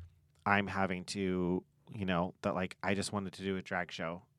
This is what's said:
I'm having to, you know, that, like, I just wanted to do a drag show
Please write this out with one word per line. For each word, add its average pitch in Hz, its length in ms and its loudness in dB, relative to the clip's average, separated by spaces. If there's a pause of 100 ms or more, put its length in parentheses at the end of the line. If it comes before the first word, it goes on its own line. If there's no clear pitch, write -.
(440)
I'm 101 220 6
having 92 400 0
to, 92 560 2 (320)
you 101 120 -2
know, 90 360 0
that, 101 120 0
like, 92 280 -2
I 101 120 2
just 101 180 -2
wanted 98 220 -4
to - 80 -10
do 95 140 0
a 92 60 -4
drag 90 300 -2
show 87 300 -4 (160)